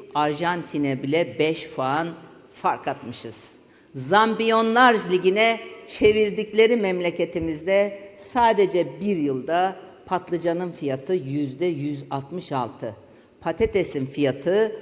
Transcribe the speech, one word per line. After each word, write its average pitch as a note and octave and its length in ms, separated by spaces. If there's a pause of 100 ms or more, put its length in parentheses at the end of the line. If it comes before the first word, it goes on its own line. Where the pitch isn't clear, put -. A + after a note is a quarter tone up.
(160)
Arjantin'e D3+ 880
bile E3 360
beş D#3 300
puan C#3+ 380 (460)
fark D#3+ 340
atmışız. A#2+ 640 (440)
Zambiyonlar A3+ 1000 (140)
Ligi'ne G#3 480 (280)
çevirdikleri G#3+ 880
memleketimizde F3+ 1200 (180)
sadece G3+ 720 (140)
bir G3+ 160
yılda D#3+ 580 (300)
patlıcanın F3 680
fiyatı C#3+ 420
yüzde C#3+ 520
yüz C#3+ 460
altmış C#3 400
altı, A#2+ 440 (460)
patatesin E3+ 640
fiyatı D3 680 (100)